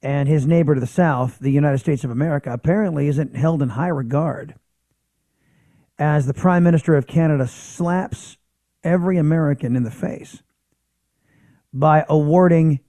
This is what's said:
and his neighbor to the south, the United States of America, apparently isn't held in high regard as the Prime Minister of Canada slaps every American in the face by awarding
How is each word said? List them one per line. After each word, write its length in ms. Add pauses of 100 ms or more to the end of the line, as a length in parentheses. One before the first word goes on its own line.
and 260
his 180
neighbor 280
to 60
the 60
south, 540
the 100
United 280
States 260
of 60
America, 420
apparently 560
isn't 260
held 280
in 80
high 180
regard 680 (1400)
as 280
the 80
Prime 280
Minister 320
of 140
Canada 400
slaps 880 (480)
every 320
American 580
in 80
the 80
face 520 (1300)
by 360
awarding 680 (100)